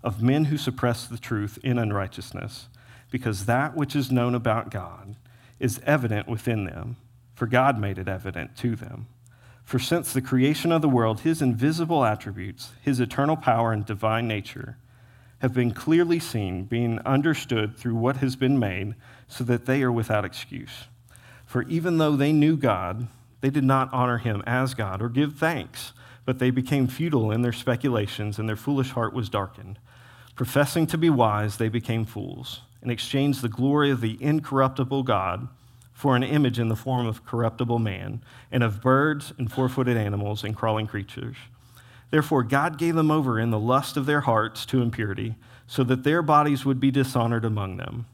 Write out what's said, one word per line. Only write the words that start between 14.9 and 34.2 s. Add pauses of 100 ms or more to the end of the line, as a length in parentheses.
have
been
clearly
seen,
being
understood
through
what
has
been
made, (320)
so
that
they
are
without
excuse. (600)
For
even
though
they
knew
God, (340)
they
did
not
honor
him
as
God
or
give
thanks, (320)
but
they
became
futile
in
their
speculations,
and
their
foolish
heart
was
darkened. (560)
Professing
to
be
wise,
they
became
fools, (200)
and
exchanged
the
glory
of
the